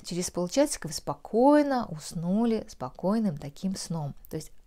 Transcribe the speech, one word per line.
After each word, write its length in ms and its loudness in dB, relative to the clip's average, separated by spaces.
Через 280 -4
полчасика 560 0
вы 60 -8
спокойно 920 4
уснули, 800 -2
спокойным 680 -2
таким 380 -6
сном. 380 -6
То 80 -8
есть 140 -10